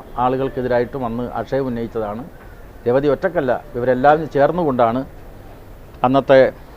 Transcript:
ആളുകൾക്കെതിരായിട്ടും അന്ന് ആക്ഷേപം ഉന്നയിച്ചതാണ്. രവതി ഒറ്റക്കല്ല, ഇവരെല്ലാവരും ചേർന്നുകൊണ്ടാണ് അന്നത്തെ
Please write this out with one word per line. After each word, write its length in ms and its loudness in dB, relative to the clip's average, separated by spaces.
ആളുകൾക്കെതിരായിട്ടും 840 -2
അന്ന് 160 -6
ആക്ഷേപം 300 -4
ഉന്നയിച്ചതാണ്. 540 -6
രവതി 280 2
ഒറ്റക്കല്ല, 380 -2
ഇവരെല്ലാവരും 580 2
ചേർന്നുകൊണ്ടാണ് 680 0
അന്നത്തെ 340 4